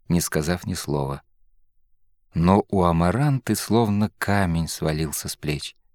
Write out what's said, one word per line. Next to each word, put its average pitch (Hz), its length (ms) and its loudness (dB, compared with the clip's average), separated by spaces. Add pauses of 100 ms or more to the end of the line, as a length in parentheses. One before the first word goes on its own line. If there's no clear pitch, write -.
не 87 100 2
сказав 82 460 -2
ни 95 80 -4
слова. 71 480 -4 (1120)
Но 92 360 4
у 98 140 0
Амаранты 92 720 2
словно 104 640 2
камень 87 500 0
свалился 78 600 -4
с - 60 -10
плеч, - 400 -6 (200)